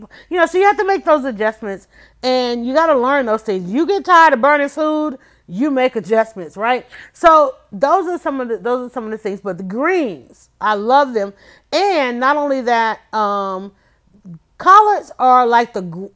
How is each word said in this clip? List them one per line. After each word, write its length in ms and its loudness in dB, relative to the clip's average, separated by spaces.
you 80 -2
know, 80 2
so 120 -2
you 60 4
have 140 2
to 60 0
make 200 -2
those 200 2
adjustments, 640 -6
and 440 -2
you 60 -4
gotta 240 2
learn 300 0
those 160 -2
things. 280 -6
You 160 0
get 180 -2
tired 280 6
of 80 2
burning 280 2
food, 500 -4
you 220 -2
make 260 0
adjustments, 600 -4
right? 300 -2
So 440 4
those 360 0
are 100 -4
some 220 -6
of 80 -8
the, 100 -6
those 320 -4
are 20 -20
some 120 -10
of 60 -10
the 80 -8
things. 220 -8
But 180 -8
the 60 -10
greens, 840 -4
I 140 0
love 400 2
them. 200 -4
And 460 0
not 180 2
only 260 -2
that, 380 0
um, 600 -4
collards 600 4
are 280 4
like 280 0
the 80 -6
gr-, 340 -12